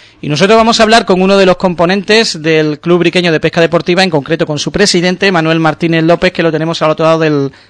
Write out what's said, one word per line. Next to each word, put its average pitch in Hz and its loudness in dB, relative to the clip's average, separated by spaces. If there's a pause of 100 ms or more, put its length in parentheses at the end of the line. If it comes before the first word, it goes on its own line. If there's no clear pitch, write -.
(220)
Y - -8
nosotros 190 2
vamos 226 2
a 226 2
hablar 220 4
con 185 0
uno 196 2
de 190 4
los 180 2
componentes 185 -2
del 156 -2
Club 175 0
Briqueño 170 0
de 151 0
Pesca 165 -2
Deportiva, 170 0
en 185 -2
concreto 156 -2
con 147 -6
su 151 -8
presidente, 185 0
Manuel 165 0
Martínez 160 0
López, 170 2
que 170 -4
lo 165 0
tenemos 160 -4
al 156 2
otro 160 0
lado 160 2
del, 147 0 (180)